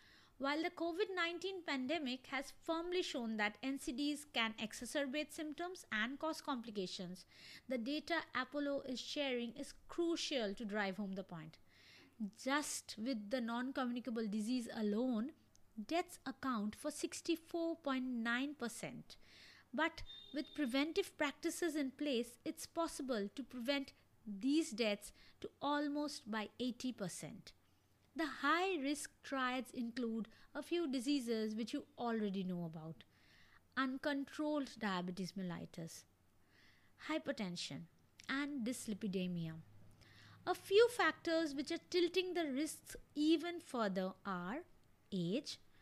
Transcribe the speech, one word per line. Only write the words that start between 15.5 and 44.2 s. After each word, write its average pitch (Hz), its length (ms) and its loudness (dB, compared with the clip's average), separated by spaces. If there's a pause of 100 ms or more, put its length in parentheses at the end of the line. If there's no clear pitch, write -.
deaths 349 380 0
account 233 500 -2
for - 160 -4
sixty-four 330 840 -2
point 262 300 0
nine 247 480 0
percent. - 640 -6 (580)
But 320 280 0 (320)
with 277 200 -4
preventive 294 640 2
practices 311 580 0
in 277 140 2
place, 254 560 0
it's 320 180 -6
possible 254 720 -2
to 277 80 -6
prevent 269 500 -2 (340)
these 262 440 4
deaths 208 420 0 (300)
to 214 80 -6 (100)
almost 202 720 0
by 214 180 -2 (100)
eighty 254 340 -2
percent. - 600 -6 (640)
The 311 100 2 (160)
high-risk 302 720 4 (100)
triads 254 480 0
include 226 560 0 (260)
a 285 100 -4
few 339 280 2
diseases 233 640 2
which 214 180 -2
you 294 120 -2 (120)
already 214 460 0
know 180 220 0
about. 160 400 -8 (720)
Uncontrolled 277 920 0 (120)
diabetes 180 580 0
mellitus, 170 640 -6 (1080)
hypertension, 196 720 -2 (460)
and 277 380 0
dyslipidemia. 185 840 -2 (920)
A 359 100 2
few 427 340 8
factors 330 640 4
which 277 160 -2
are 330 180 -4
tilting 349 460 4
the 339 180 2
risks - 440 -4 (180)
even 320 460 4
further 190 500 0 (160)